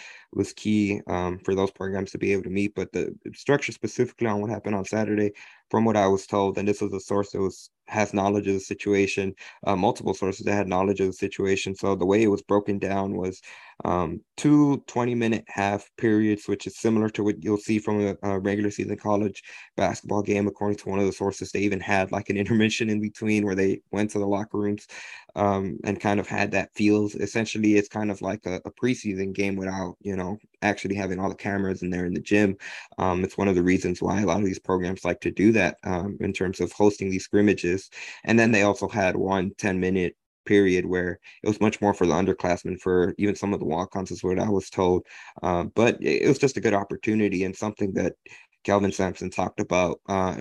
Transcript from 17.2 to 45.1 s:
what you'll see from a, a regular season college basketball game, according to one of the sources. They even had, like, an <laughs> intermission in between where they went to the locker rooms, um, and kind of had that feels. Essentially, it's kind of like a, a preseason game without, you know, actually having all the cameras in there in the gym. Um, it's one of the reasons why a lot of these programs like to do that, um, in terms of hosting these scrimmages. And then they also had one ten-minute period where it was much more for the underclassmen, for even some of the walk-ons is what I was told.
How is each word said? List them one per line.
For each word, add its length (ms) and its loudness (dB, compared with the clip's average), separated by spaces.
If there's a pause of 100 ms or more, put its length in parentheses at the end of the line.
what 200 -2
you'll 140 0
see 220 0
from 260 0
a, 160 -2
a 180 -2
regular 300 0
season 280 -6
college 440 -2 (340)
basketball 460 0
game, 240 2
according 340 -2
to 100 -10
one 100 0
of 60 4
the 60 2
sources. 400 -4
They 100 -2
even 180 0
had, 320 0
like, 180 -4
an 80 0
<laughs> 40 0
intermission 480 2
in 120 0
between 440 -2
where 100 0
they 260 0 (100)
went 200 -2
to 80 -2
the 80 0
locker 320 -2
rooms, 260 -2 (500)
um, 480 0
and 160 -2
kind 200 2
of 80 -4
had 240 -2
that 240 -2
feels. 400 2
Essentially, 600 0
it's 140 4
kind 220 -4
of 100 -8
like 240 -6
a, 200 -6
a 60 -12
preseason 600 -4
game 220 -2
without, 460 -6
you 140 -6
know, 220 -4 (240)
actually 340 -2
having 240 -4
all 100 -2
the 60 -8
cameras 460 -4
in 80 -4
there 160 -2
in 80 -2
the 80 -4
gym. 360 2 (420)
Um, 240 0
it's 140 -4
one 100 2
of 80 4
the 80 4
reasons 360 2
why 220 0
a 60 0
lot 120 2
of 60 0
these 140 -2
programs 440 -2
like 180 -2
to 100 -2
do 220 4
that, 300 2
um, 360 -4
in 140 -2
terms 260 -4
of 120 -2
hosting 380 2
these 140 -4
scrimmages. 640 2 (360)
And 120 4
then 140 6
they 100 4
also 260 2
had 280 0
one 420 -2
ten-minute 580 -2 (280)
period 440 4
where 320 -2 (240)
it 40 0
was 140 0
much 200 2
more 120 4
for 140 2
the 60 4
underclassmen, 680 0
for 400 2
even 160 0
some 180 -4
of 60 -4
the 60 -6
walk-ons 440 -4
is 140 -10
what 160 0
I 100 0
was 220 0
told. 340 2 (360)